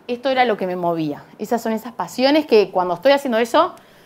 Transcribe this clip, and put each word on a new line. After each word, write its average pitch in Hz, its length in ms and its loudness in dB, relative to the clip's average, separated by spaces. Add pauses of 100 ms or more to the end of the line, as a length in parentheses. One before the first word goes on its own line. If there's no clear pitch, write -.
esto 240 220 -4
era 254 160 2
lo 214 100 0
que 190 120 -4
me 180 80 -4
movía. 165 480 -4 (160)
Esas 220 240 -4
son 226 80 -2
esas 220 220 -6
pasiones 269 520 0
que 208 240 4
cuando 180 240 0
estoy 269 200 0
haciendo 269 260 0
eso, 294 340 2 (320)